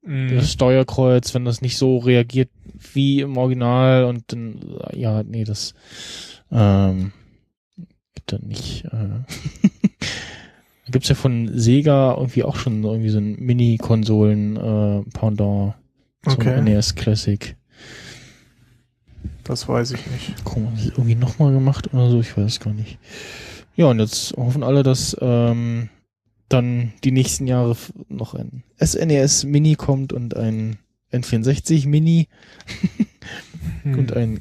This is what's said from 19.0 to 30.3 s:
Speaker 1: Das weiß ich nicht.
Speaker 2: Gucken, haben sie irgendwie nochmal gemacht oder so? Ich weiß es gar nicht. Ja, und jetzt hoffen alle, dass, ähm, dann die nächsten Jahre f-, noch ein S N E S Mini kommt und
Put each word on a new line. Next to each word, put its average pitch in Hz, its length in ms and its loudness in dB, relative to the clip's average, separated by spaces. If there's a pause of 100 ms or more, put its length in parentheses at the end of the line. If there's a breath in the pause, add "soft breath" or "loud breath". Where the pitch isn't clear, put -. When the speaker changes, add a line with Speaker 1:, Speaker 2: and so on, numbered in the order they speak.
Speaker 1:
Das - 240 -6
weiß 123 240 -2
ich - 140 -10
nicht. - 380 -10
Speaker 2:
Gucken, 110 220 -4
haben 113 100 -6
sie 110 120 -4
irgendwie 117 280 0
nochmal 135 360 2
gemacht 135 400 0
oder 123 180 4
so? 120 100 4
Ich 113 160 -4
weiß 101 100 0
es - 140 -4
gar 107 120 -6
nicht. 107 260 -8 (800 loud breath)
Ja, 175 100 6
und 120 120 4
jetzt - 380 -2
hoffen 127 260 -2
alle, 135 200 4
dass, 131 380 0
ähm, 117 720 0 (580)
dann 123 460 0 (100)
die 131 80 2
nächsten 131 340 0
Jahre 123 260 2
f-, - 200 -6 (160)
noch - 240 -10
ein - 300 -12 (160)
S - 160 0
N 165 160 0
E 143 80 4
S 139 260 2
Mini 147 300 4
kommt 135 400 -2
und 120 200 -6